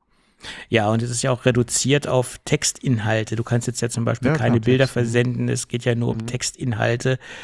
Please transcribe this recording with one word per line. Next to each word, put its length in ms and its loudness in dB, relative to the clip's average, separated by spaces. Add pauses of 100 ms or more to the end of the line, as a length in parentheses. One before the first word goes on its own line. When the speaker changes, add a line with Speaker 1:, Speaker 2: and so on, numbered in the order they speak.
(680)
Speaker 1:
Ja, 200 2
und 140 2
es 80 -6
ist 100 -4
ja 80 0
auch 160 -2
reduziert 640 2
auf 380 0
Textinhalte. 880 0
Du 80 -2
kannst 240 0
jetzt 140 -6
ja 80 0
zum 160 -2
Beispiel 240 0
Speaker 2:
Ja, 80 2
Speaker 1:
keine 220 2
Speaker 2:
klar, 60 -2
Speaker 1:
Bilder 200 4
Speaker 2:
Text, 100 -4
mhm. 60 2
Speaker 1:
versenden. 480 0
Es 180 -2
geht 180 -6
ja 80 2
nur 160 0
um 80 -4
Speaker 2:
Mhm. 100 -6
Speaker 1:
Textinhalte. 920 -2 (240)